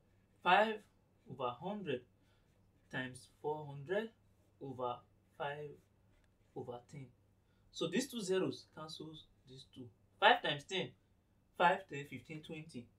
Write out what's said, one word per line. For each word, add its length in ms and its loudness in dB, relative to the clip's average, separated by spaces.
five 320 8
over 220 -2
hundred 400 -4
times 360 -8
four 240 -4
hundred 440 -2
over 360 -4
five 340 -6
over 220 -8
ten. 160 -12
So 160 -2
these 200 2
two 140 -8
zeros 440 0
cancels 480 -12
these 240 -18
two. 120 -14
Five 240 8
times 220 -2
ten. 240 -2
Five, 220 6
ten, 180 -8
fifteen, 340 -12
twenty. 440 -12